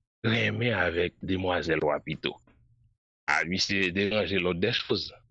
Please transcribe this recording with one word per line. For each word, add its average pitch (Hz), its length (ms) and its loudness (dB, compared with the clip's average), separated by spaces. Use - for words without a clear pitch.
renmen 113 480 0
avèk 87 480 0
demwazèl 82 640 0
Wapito? 73 480 -2
A, 78 200 2
misye 95 480 0
deranje 98 480 0
lòt 90 160 0
de 104 160 0
choz. - 320 -2